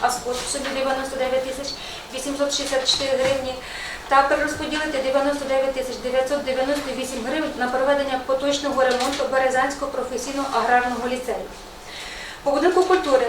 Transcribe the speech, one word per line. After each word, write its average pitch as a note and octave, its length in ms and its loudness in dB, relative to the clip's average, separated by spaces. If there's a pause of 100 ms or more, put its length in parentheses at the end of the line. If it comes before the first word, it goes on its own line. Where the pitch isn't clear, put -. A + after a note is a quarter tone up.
аскот B3 360 -2
в - 140 -4
сумі C#4 220 -4
дев'яносто C4 440 -2
дев'ять C4 280 0
тисяч C4+ 280 -6 (400)
вісімсот C#4 400 -2
шістдесят C#4 380 0
чотири C4+ 320 2
гривні C4 320 0 (520)
та C4+ 140 8
перерозподілити D4 760 0
дев'яносто C#4 480 2
дев'ять C4+ 280 2
тисяч B3 220 -4
дев'ятсот C4 480 0
дев'яносто C4 540 0
вісім B3 280 -4
гривень D4 320 -2
на B3 100 0
проведення C4 580 2
поточного C4+ 580 2
ремонту B3+ 480 2
Березанського C4 600 2
професійного C4+ 600 -4
аграрного B3 540 2
ліцею. A#3+ 380 -4 (960)
По C#4+ 80 2
будинку F4 320 4
культури C4+ 440 4